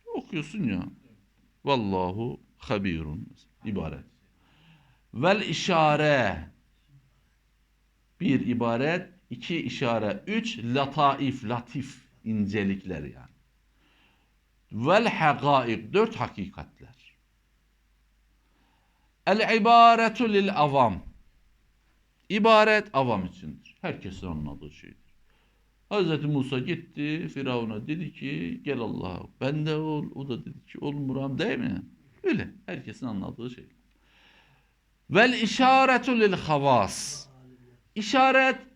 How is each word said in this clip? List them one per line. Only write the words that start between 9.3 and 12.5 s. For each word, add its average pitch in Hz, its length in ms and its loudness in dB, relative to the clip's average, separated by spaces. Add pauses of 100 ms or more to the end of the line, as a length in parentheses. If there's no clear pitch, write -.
iki 165 260 -8
işare, 117 680 -2
üç 220 320 -6
lataif, 139 840 0
latif 120 600 -8 (200)
incelikler 98 800 -2